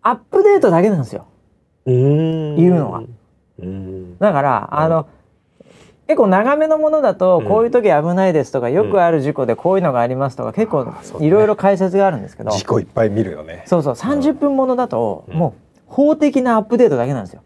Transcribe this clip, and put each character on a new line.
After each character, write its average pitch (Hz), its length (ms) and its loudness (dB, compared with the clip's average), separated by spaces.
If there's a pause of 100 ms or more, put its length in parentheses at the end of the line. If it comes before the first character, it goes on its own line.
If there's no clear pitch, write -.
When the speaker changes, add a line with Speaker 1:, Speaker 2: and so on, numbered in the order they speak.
Speaker 1:
ア 240 40 0
ッ - 60 -2
プ - 260 -2
デ 403 140 6
ー 311 40 2
ト 226 80 4
だ 170 140 4
け 214 80 2
な 185 60 0
ん - 20 -2
で 127 60 -4
す - 80 -14
よ。 - 120 -12 (640)
Speaker 2:
う 131 40 0
ー 151 600 0
ん。 - 40 -6
Speaker 1:
言 180 160 4
う - 20 4
の 131 160 -2
は。 90 80 -8
Speaker 2:
う 113 80 -14 (520)
ー 87 60 -14
ん。 92 540 -12
Speaker 1:
だ 196 140 2
か 139 100 2
ら、 127 280 0
Speaker 2:
う - 40 -6
ん。 - 20 0
Speaker 1:
あ 156 100 2
の、 160 200 0 (960)
結 311 120 0
構 226 100 4
長 220 300 2
め 311 100 0
の 311 100 2
も 311 140 0
の 311 100 0
だ 220 140 0
と、 185 240 2
Speaker 2:
う - 20 -2
ん。 110 60 -6
Speaker 1:
こ 214 140 2
う - 20 2
い 240 60 0
う - 20 -4
時 240 140 2
危 165 280 2
な 190 140 2
い 175 60 0
で 147 100 2
す - 80 -8
と 135 100 -2
か、 120 60 -4
Speaker 2:
う - 20 -2
ん。 131 40 -2
Speaker 1:
よ 208 120 0
く 196 160 0
あ 170 80 4
る 156 120 0
事 139 120 -2
故 131 140 -4
で 117 80 0
こ 180 180 -2
う 196 60 2
い - 20 0
う - 20 -2
の 147 100 0
が 120 80 0
あ 120 40 2
り 127 100 -4
ま 135 140 -4
す - 80 -12
と 123 60 -8
か、 113 100 -8
結 214 140 -2
構 151 140 -2
Speaker 2:
あ 120 40 -6
ー、 - 180 -16
そ - 140 -18
う 160 40 -6
ね。 147 40 -2
Speaker 1:
い 156 60 2
ろ 214 120 4
い 214 40 2
ろ 214 80 0
解 196 240 0
説 190 180 0
が 196 80 4
あ 190 60 2
る 143 60 -6
ん 101 40 -8
で 101 80 -14
す - 80 -20
け - 60 -14
ど。 107 80 -4
Speaker 2:
事 98 140 -4
故 117 140 0
い - 40 -4
っ - 20 -10
ぱ 113 200 -2
い 107 40 0
見 107 140 -2
る 95 80 -4
よ 76 120 -14
ね。 82 220 -18
Speaker 1:
そ 175 140 0
う - 20 -2
そ 135 120 -4
う、 - 20 -6
三 277 260 -4
十 285 120 0
分 277 220 -2
も 262 120 0
の 254 80 0
だ 247 120 -2
と、 110 400 -4
Speaker 2:
う - 40 -16
ん。 - 60 -14
Speaker 1:
も 156 200 -2
う - 300 -20
法 294 280 2
的 285 280 0
な 233 140 2
ア - 20 4
ッ 208 60 -2
プ 226 120 -2
デ 240 80 6
ー 196 60 4
ト 131 60 0
だ 120 100 0
け 143 80 -4
な 113 60 -6
ん 95 40 -10
で 87 60 -16
す - 20 -20
よ。 - 120 -20